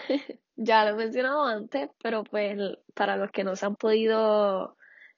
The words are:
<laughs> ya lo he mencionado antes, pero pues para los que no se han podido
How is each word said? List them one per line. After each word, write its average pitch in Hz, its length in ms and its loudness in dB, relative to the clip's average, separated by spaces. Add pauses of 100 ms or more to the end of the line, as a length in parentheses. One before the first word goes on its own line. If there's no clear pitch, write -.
<laughs> - 300 -4 (160)
ya 220 300 4
lo 208 60 2
he 208 40 -2
mencionado 254 500 0
antes, 233 440 -4 (120)
pero 226 220 -2
pues 208 340 -4 (380)
para 202 200 0
los 196 160 -4
que 196 120 -2
no 190 120 -4
se 196 120 -4
han 208 80 -4
podido 220 1000 2 (420)